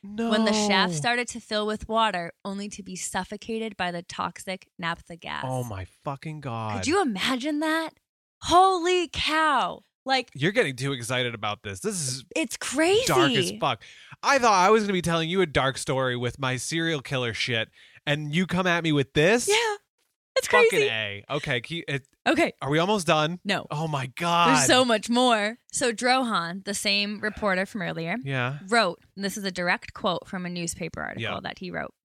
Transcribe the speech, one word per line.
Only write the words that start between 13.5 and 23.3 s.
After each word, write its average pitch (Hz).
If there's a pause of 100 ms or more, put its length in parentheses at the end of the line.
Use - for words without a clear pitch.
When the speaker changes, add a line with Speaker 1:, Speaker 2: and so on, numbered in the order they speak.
Speaker 1:
fuck. 131 (400)
I 277
thought 240
I 185
was 220
gonna 202
be 180
telling 165
you 190
a 175
dark 135
story 131
with 120
my 131
serial 160
killer 123
shit, 113 (360)
and 147
you 180
come 185
at 170
me 165
with 143
this? 202
Speaker 2:
Yeah. 403 (840)
It's 508
Speaker 1:
Fucking 233
Speaker 2:
crazy. 143
Speaker 1:
A. 104
Okay, 139
keep 165
it, 139 (220)
Speaker 2:
Okay. 294 (100)
Speaker 1:
are 139
we 147
almost 185
done? 160